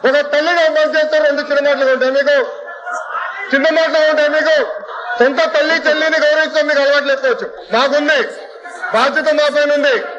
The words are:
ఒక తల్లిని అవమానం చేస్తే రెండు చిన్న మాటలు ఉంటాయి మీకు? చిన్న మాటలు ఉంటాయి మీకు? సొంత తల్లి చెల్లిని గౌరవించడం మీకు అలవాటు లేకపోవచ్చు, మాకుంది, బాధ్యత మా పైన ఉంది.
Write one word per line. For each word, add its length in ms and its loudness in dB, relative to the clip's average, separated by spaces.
ఒక 100 4
తల్లిని 300 2
అవమానం 320 2
చేస్తే 300 0
రెండు 240 0
చిన్న 180 0
మాటలు 260 2
ఉంటాయి 240 0
మీకు? 200 4
చిన్న 160 2
మాటలు 340 2
ఉంటాయి 240 0
మీకు? 220 2
సొంత 200 2
తల్లి 200 2
చెల్లిని 360 0
గౌరవించడం 460 2
మీకు 140 2
అలవాటు 280 2
లేకపోవచ్చు, 360 -2
మాకుంది, 460 2
బాధ్యత 360 0
మా 160 2
పైన 220 2
ఉంది. 180 2